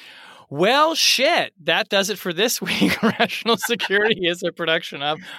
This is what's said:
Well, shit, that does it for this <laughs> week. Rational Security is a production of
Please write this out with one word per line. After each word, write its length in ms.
Well, 460
shit, 580
that 240
does 200
it 100
for 140
this 300
<laughs> 0
week. 400
Rational 540
Security 720
is 160
a 80
production 500
of 160